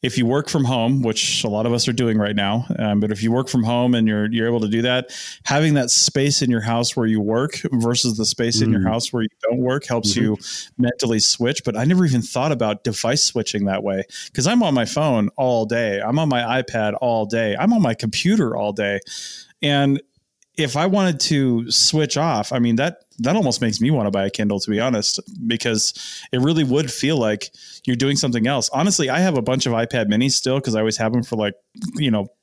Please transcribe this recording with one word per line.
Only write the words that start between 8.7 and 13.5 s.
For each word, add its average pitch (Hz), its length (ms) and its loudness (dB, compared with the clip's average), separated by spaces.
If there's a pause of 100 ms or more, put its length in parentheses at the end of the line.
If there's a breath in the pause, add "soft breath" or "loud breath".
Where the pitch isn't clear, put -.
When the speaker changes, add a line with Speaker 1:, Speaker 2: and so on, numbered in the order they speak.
Speaker 1:
your 101 120 2
Speaker 2:
Mm. 92 40 2
Speaker 1:
house 113 260 -2
where 117 120 0
you 110 40 -2 (140)
don't 117 160 -2
work 127 260 0
helps 107 300 -2
Speaker 2:
Mm-hmm. 113 80 2
Speaker 1:
you 107 160 0 (400 loud breath)
mentally 120 400 2
switch. 123 460 0
But 107 120 -2
I 113 80 -2
never 180 220 4
even 131 160 2
thought 139 300 -2
about 110 320 -2
device 120 400 0
switching 107 400 -2